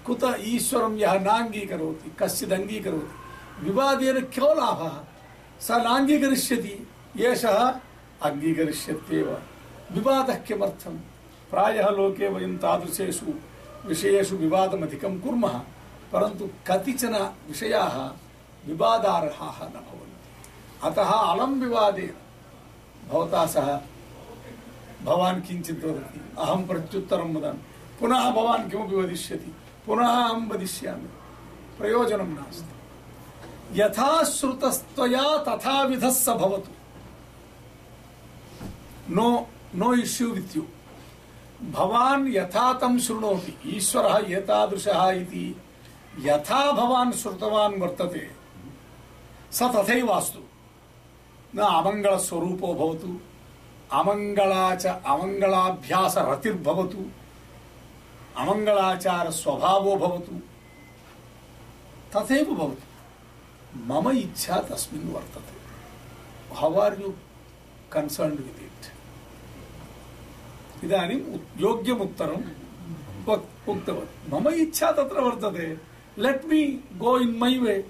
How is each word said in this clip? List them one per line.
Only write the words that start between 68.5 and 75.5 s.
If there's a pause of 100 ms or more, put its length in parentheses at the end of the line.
इदानीम्
उत्-,
योग्यम्
उत्तरम्
उक्-,
उक्तवती।
मम
इच्छा
तत्र
वर्तते। (400)